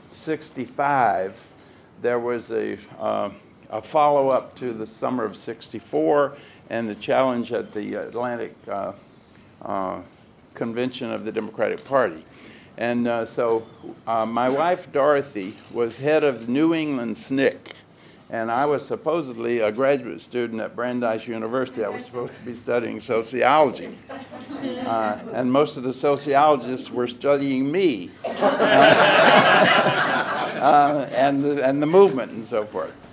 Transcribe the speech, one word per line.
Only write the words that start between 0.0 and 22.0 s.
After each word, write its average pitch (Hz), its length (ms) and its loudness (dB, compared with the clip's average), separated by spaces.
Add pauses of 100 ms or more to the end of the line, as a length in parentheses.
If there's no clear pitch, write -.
sixty-five, 127 1300 -2 (640)
there 120 160 0
was 117 340 -6
a, 107 260 -4 (220)
uh, 107 300 -2 (400)
a 107 120 -6
follow-up 143 760 2
to 123 180 -6
the 110 140 -8
summer 123 360 -4
of 101 140 -6
sixty-four 143 960 -2 (360)
and 113 180 -4
the 104 60 -6
challenge 120 560 0
at 104 220 -4
the 104 200 -6
Atlantic, 113 640 -8 (120)
uh, 98 260 -6 (680)
uh, 95 380 -6 (560)
Convention 120 560 -6
of 104 120 -8
the 107 80 -8
Democratic 104 540 -4
Party. 107 400 0 (520)
And, 120 300 -2
uh, 117 180 -2
so, 113 420 0 (400)
uh, 113 180 0
my 117 240 0
wife, 170 420 0
Dorothy, 139 640 0 (160)
was 117 260 -2
head 147 260 2
of 117 240 0
the 120 40 -4
New 160 220 2
England 135 440 -4
snic, - 560 -2 (580)
and 113 180 -4
I 127 160 0
was 143 180 0
supposedly 120 760 -4
a 107 120 2
graduate 123 500 -2
student 117 400 -6
at - 140 -10
Brandeis 120 520 -2
University. 117 560 -4
I 101 60 -2
was - 160 -10